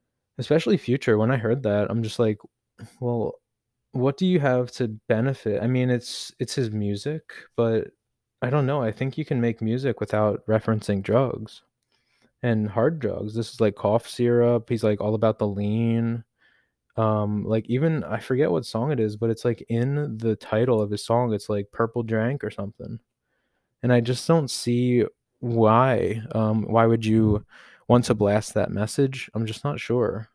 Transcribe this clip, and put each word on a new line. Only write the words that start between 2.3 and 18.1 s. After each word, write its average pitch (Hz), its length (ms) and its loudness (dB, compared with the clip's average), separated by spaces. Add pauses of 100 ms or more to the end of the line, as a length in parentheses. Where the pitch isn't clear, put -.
"Well, 120 360 -4 (560)
what 131 260 0
do 190 80 0
you 180 140 4
have 127 340 2
to 123 140 -2 (200)
benefit?" 113 540 0
I 113 60 -2
mean, 127 240 2
it's, - 480 -4
it's - 160 -4
his 117 160 -2
music, 107 640 -4 (220)
but 113 360 0 (520)
I 123 60 -2
don't 143 160 2
know. 139 160 0
I 110 100 0
think 131 260 -4
you 156 80 -6
can 131 140 -2
make 117 220 -2
music 120 380 -2
without 107 480 0
referencing 107 560 0
drugs 110 580 -2 (800)
and 110 280 0
hard 143 300 0
drugs. 107 360 -4
This 117 180 -6
is, - 80 -2
like, 104 140 2
cough 107 340 0
syrup. 120 600 2
He's, 113 140 -2
like, 107 180 2
all 107 120 0
about 110 240 2
the 107 100 -2
lean. 113 760 0 (760)
Um, 107 480 0
like, 110 240 -2
even, 143 340 0
I 104 160 -4